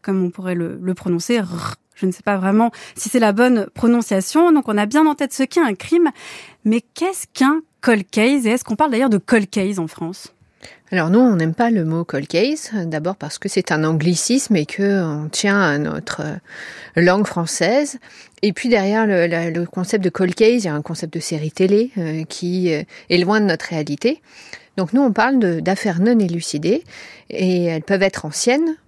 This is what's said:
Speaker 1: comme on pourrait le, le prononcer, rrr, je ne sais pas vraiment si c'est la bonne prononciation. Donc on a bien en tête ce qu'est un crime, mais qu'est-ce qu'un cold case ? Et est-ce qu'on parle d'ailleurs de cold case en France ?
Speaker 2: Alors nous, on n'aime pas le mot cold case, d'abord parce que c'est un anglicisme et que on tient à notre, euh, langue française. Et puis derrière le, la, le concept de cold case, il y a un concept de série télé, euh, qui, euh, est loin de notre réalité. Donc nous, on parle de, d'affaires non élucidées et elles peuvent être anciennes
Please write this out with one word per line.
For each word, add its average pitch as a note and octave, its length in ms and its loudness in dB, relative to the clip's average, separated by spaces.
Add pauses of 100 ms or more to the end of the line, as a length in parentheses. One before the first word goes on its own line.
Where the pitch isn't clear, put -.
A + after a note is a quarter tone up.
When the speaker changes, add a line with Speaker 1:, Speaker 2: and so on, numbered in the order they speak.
Speaker 1:
comme F#3+ 240 -2
on F3+ 60 -2
pourrait F#3 240 -6
le, E3+ 260 -6
le F#3 140 -4
prononcer, F3+ 460 -2
rrr, F3 340 -8 (220)
je F#3+ 100 -2
ne F#3 60 0
sais - 100 -12
pas G3+ 140 0
vraiment G3+ 340 2 (240)
si - 140 -8
c'est B3+ 100 0
la A3 140 4
bonne A#3 420 2
prononciation. A#3+ 800 2
Donc D4+ 160 2
on G#3+ 100 0
a G#3 80 2
bien C#4+ 200 4
en D4 100 2
tête C#4 180 -4
ce - 80 0
qu'est C4 180 0
un A#3+ 140 2
crime, E4 340 2 (560)
mais A3 180 2 (120)
qu'est-ce F4+ 400 -4
qu'un D4 280 2 (180)
cold G#3+ 280 2
case ? A#3+ 380 2
Et G#3+ 40 2
est-ce B3 140 0
qu'on A3 120 -4
parle D4+ 160 2
d'ailleurs B3 180 2
de G#3 80 2
cold G#3 320 2
case G3 300 -2
en D#3+ 80 -4
France ? - 440 -10 (600)
Speaker 2:
Alors E3+ 160 0
nous, G#3 120 6
on A#3+ 160 6
n'aime E3 180 0
pas A#3+ 160 2
le F#3+ 160 2
mot E3 180 -2
cold C#3+ 240 -6
case, C4 420 0 (140)
d'abord D#3+ 320 -4
parce - 220 -12
que - 100 -6
c'est F#3+ 240 -2
un D#3 100 0
anglicisme E3 760 0
et D3 100 0
que G3 360 0
on D3+ 260 -4
tient G3+ 300 0
à D3+ 200 2
notre, D3+ 420 -6
euh, D3+ 160 -6 (600)
langue F3+ 300 4
française. G#3+ 720 -2 (440)
Et G3+ 100 0
puis - 160 -6
derrière G#3+ 380 2
le, F3+ 200 2
la, E3+ 240 -2
le E3+ 140 -2
concept F#3 400 -4
de F3+ 60 2
cold F3+ 240 -2
case, A#3 300 4
il - 20 -2
y - 20 -2
a D3+ 60 -2
un D3+ 80 -4
concept E3 320 -8
de E3+ 60 -6
série D#3 300 -6
télé, G3+ 460 2
euh, D#3+ 280 -4
qui, F3 500 -2
euh, D3 80 -4 (260)
est F3 100 2
loin G3 220 2
de G#3 60 2
notre E3+ 240 0
réalité. D#3+ 500 -2 (560)
Donc F#3 160 -4
nous, C4 100 4
on B3 100 2
parle B3+ 260 2
de, F3 220 0
d'affaires F3+ 380 -2
non A3+ 200 4
élucidées E3+ 680 -2 (460)
et F#3 340 0
elles E3 180 -2
peuvent F#3+ 200 0
être F#3+ 240 -2
anciennes D4+ 500 0 (120)